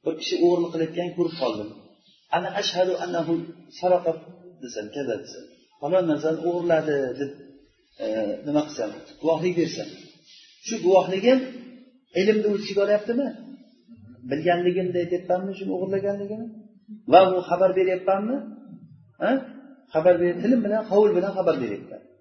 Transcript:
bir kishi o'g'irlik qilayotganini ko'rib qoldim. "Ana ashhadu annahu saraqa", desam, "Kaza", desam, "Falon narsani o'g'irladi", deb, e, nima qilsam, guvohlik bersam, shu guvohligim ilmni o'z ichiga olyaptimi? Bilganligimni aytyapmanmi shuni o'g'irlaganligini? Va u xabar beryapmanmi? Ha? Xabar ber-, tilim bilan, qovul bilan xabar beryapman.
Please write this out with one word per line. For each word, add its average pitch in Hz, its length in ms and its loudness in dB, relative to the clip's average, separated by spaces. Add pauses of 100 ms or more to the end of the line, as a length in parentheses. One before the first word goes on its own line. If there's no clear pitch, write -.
bir 160 140 -4
kishi - 220 -4
o'g'irlik 170 340 2
qilayotganini 170 440 -4
ko'rib 170 220 -2
qoldim. 107 320 -4 (640)
"Ana 185 180 -2
ashhadu 185 440 0
annahu 170 400 -2 (380)
saraqa", 175 400 2 (460)
desam, 110 300 -10
"Kaza", 131 280 -4
desam, - 280 -14 (380)
"Falon 175 240 2
narsani 156 340 0
o'g'irladi", 165 560 0 (160)
deb, 139 180 -6 (680)
e, - 80 -8 (360)
nima 147 200 0
qilsam, 110 280 -6 (260)
guvohlik 165 380 0
bersam, 165 340 -2 (760)
shu - 120 -6
guvohligim 190 600 4 (760)
ilmni 208 320 4
o'z 202 140 0
ichiga 202 220 -2
olyaptimi? 233 460 0 (920)
Bilganligimni 175 760 0
aytyapmanmi 180 560 -2
shuni 190 180 -8
o'g'irlaganligini? 202 760 -4 (640)
Va 160 160 10
u 185 160 2
xabar 180 320 2
beryapmanmi? 190 640 0 (840)
Ha? 202 120 0 (560)
Xabar 175 280 6
ber-, 175 220 0
tilim 233 240 4
bilan, 208 220 0
qovul 202 280 4
bilan 185 200 0
xabar 170 240 2
beryapman. 107 440 -8 (200)